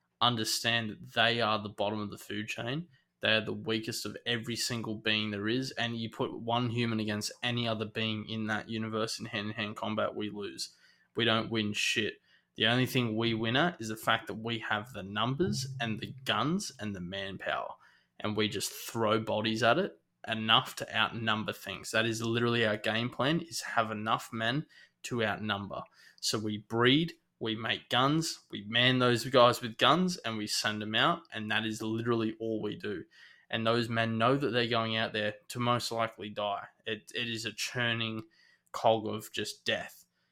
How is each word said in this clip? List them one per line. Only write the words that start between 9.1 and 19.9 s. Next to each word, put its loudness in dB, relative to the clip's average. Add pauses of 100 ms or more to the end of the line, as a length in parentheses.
in -10
hand-to-hand -6
combat, -2
we -4
lose. -8 (460)
We 2
don't 2
win 0
shit. 0 (420)
The 2
only 4
thing 0
we 2
win 0
at 2
is -8
the -6
fact 0
that -6
we -4 (100)
have -4
the -8
numbers 0 (140)
and -2
the -10 (120)
guns 0
and -6
the -8
manpower, -6 (520)
and -2
we 2
just -4
throw 0
bodies -2
at 6
it 0 (340)